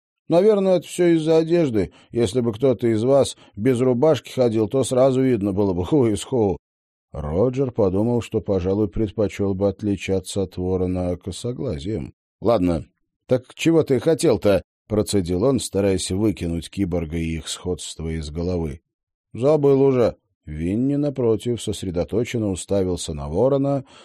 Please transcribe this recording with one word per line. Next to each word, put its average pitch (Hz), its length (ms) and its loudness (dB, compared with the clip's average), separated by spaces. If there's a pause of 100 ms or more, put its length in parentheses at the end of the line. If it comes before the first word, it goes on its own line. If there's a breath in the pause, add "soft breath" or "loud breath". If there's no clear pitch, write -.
(280)
Наверное, 190 500 4
это - 100 -4
всё 175 280 2
из-за 160 220 2
одежды. 160 560 2 (180 soft breath)
Если 117 300 0
бы 117 100 0
кто-то 123 360 0
из 110 160 2
вас 135 340 2 (180 soft breath)
без 113 240 0
рубашки 127 520 2
ходил, 113 360 2
то 135 160 0
сразу 131 380 2
видно 110 320 2
было 98 200 2
бы, 87 100 -2
who 120 280 2
is 98 180 -4
who". 107 280 0 (540)
Роджер 117 600 -2
подумал, 110 500 0
что, 107 200 -4
пожалуй, 98 480 0
предпочёл 101 640 -2
бы 98 160 0
отличаться 98 720 -4
от 90 160 -6
Ворона 90 600 -2
косоглазием. 98 960 -8 (280)
"Ладно, 90 440 2 (420)
так - 260 -2
чего 165 300 2
ты 127 160 2
хотел-то?" 120 640 2 (260)
процедил 95 560 0
он, 131 160 2
стараясь 98 520 0
выкинуть 90 580 -2
киборга 85 480 -4
и 82 200 -2
их 78 100 -10
сходство - 640 -8
из 80 200 -6
головы. 85 520 -4 (520)
"Забыл 139 480 2
уже". 127 360 2 (280)
Винни, 98 500 -2
напротив, 123 640 -2
сосредоточенно 98 880 -4
уставился 92 640 -2
на 71 140 -8
Ворона, 135 560 0 (220 loud breath)